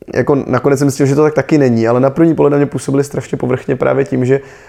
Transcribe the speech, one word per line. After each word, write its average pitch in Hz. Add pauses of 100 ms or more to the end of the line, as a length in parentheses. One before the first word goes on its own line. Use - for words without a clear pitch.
(140)
jako 139
nakonec 135
jsem 143
zjistil, 135
že 135
to 151
tak 151
taky 151
není, 117
ale 120
na 135
první 165
pohled 143
na 143
mě 143
působili 139
strašně -
povrchně 123
právě 135
tím, 127
že 135 (300)